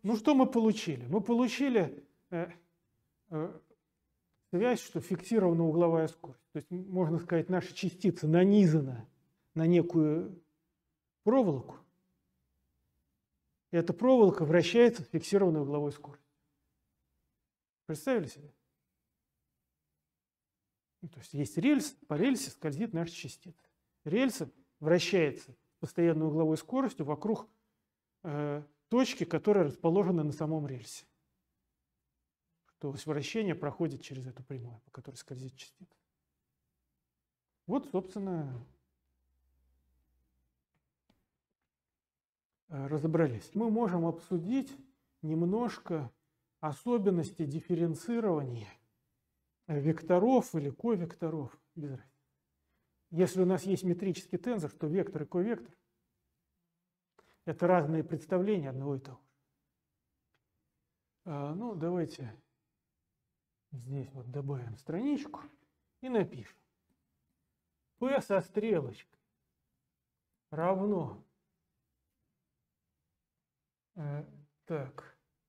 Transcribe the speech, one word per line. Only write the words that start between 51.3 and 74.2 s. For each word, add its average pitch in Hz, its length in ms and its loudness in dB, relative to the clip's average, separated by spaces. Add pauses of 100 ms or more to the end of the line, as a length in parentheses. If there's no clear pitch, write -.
без 147 160 -10
разницы. 127 180 -14 (1000)
Если 180 320 2
у 185 40 6
нас 180 180 0
есть 190 200 -2
метрический 180 540 -2
тензор, 190 340 -4
то - 160 -8
вектор 170 360 -4
и - 20 -8
ковектор — 196 500 -4 (1700)
это 165 200 -2
разные 160 380 2
представления 180 640 -2
одного 135 280 -6
и - 20 -8
того 135 180 -18
же. - 60 -20 (2000)
А, 143 300 -6
ну, 220 200 -8
давайте 160 600 -6 (1400)
здесь 131 400 -10
вот 127 180 -16
добавим 131 460 -8
страничку 233 640 -6 (600)
и 254 80 -10
напишем. 165 480 -4 (1400)
P 262 200 0
со 190 220 0
стрелочкой 180 800 -4 (1300)
равно, 175 760 -2 (2750)
э, 143 300 -8 (400)